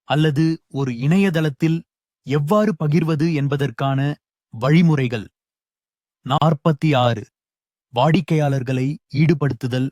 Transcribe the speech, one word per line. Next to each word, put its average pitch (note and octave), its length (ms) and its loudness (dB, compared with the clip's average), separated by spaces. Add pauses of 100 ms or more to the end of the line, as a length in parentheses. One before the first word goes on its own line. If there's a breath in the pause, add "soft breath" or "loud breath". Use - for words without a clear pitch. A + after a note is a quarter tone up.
அல்லது D#3 600 0
ஒரு C3 300 -4
இணையதளத்தில் D#3+ 840 0 (400)
எவ்வாறு D#3+ 520 0 (100)
பகிர்வது D#3+ 500 0
என்பதற்கான C#3 800 -2 (380)
வழிமுறைகள். C3 720 2 (1000)
நாற்பத்தி D#3 680 0
ஆறு. A#2+ 260 0 (720)
வாடிக்கையாளர்களை C#3 1000 0 (180)
ஈடுபடுத்துதல் C#3 760 0